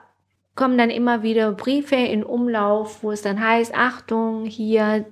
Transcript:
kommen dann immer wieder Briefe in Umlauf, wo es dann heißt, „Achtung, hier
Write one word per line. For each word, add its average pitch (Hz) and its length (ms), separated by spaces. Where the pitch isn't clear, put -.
kommen 254 220
dann 233 120
immer 233 320
wieder 220 300
Briefe 277 440
in 233 280
Umlauf, 214 800
wo 214 80
es 208 100
dann 208 240
heißt, 233 300
„Achtung, 226 680
hier 214 560